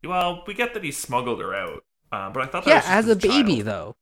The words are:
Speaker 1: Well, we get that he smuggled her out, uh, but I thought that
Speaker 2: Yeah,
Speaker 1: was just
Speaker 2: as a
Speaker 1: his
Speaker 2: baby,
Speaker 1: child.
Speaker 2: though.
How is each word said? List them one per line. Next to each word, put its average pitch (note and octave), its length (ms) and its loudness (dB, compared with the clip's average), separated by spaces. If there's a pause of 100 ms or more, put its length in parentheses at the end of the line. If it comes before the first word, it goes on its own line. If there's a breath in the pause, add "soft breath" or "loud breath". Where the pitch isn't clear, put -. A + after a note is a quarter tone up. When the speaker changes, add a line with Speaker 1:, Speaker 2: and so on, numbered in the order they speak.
Speaker 1:
Well, F3 420 -2
we G3+ 80 -10
get A#3+ 200 -2
that G3+ 100 -8
he C#3+ 80 -4
smuggled A#2+ 480 -4
her F#2+ 140 -6
out, F2+ 280 -6 (300)
uh, G2 180 -6
but B2+ 140 -4
I - 20 -6
thought E3+ 180 -6
that C#4+ 60 4
Speaker 2:
Yeah, D#4+ 60 10
Speaker 1:
was - 80 4
just F#3 100 2
Speaker 2:
as A3 120 4
a A3+ 80 6
Speaker 1:
his F#3+ 40 0
Speaker 2:
baby, G#3+ 380 4
Speaker 1:
child. G#2 100 -2
Speaker 2:
though. G2+ 360 -8